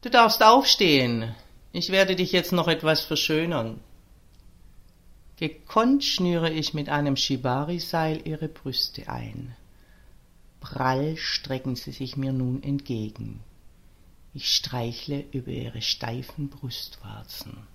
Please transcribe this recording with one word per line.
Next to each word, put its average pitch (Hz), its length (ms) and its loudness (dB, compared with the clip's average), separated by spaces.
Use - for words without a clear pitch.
Du 240 80 -6
darfst 233 320 6
aufstehen. 139 920 6
Ich 175 180 -4
werde 190 260 4
dich 180 160 0
jetzt 175 200 2
noch 170 160 2
etwas 156 320 2
verschönern. 151 800 -2
Gekonnt 240 680 2
schnüre 170 460 2
ich 160 240 -4
mit 147 160 -4
einem 147 260 2
Shibari-Seil 151 1120 -2
ihre 156 200 -6
Brüste - 600 -6
ein. 120 480 -10
Prall 131 560 -2
strecken - 580 -4
sie - 180 -10
sich 127 240 -8
mir 135 160 -2
nun 131 300 -2
entgegen. 110 760 -6
Ich - 200 -2
streichle 127 760 -4
über 127 180 -6
ihre 120 300 -8
steifen 120 680 -4
Brustwarzen. 107 1300 -14